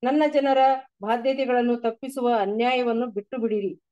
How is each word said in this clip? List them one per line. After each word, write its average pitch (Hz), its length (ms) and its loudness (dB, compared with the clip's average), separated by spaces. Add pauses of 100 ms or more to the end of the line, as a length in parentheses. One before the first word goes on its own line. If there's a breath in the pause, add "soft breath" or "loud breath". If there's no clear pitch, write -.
ನನ್ನ 294 180 2 (100)
ಜನರ 277 260 2 (440)
ಬಾಧ್ಯತೆಗಳನ್ನು 240 720 0
ತಪ್ಪಿಸುವ 240 600 -4
ಅನ್ಯಾಯವನ್ನು 233 680 0
ಬಿಟ್ಟು 208 320 -10
ಬಿಡಿರಿ. 208 400 -4 (140)